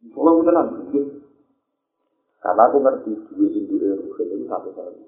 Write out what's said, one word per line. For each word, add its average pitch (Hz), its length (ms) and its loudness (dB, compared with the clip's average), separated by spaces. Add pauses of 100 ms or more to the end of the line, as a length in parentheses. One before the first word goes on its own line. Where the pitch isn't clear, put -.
Sepuluh 165 400 4
tenan, 175 200 4 (200)
nggih. 143 200 -2 (1300)
Karena 180 220 0 (100)
aku 143 80 2
ngerti - 320 0 (240)
duit 101 160 0
induke 98 360 -4 (120)
Rukin - 320 -8
itu 101 160 -8
satu 92 240 -8
sewu. 90 360 -16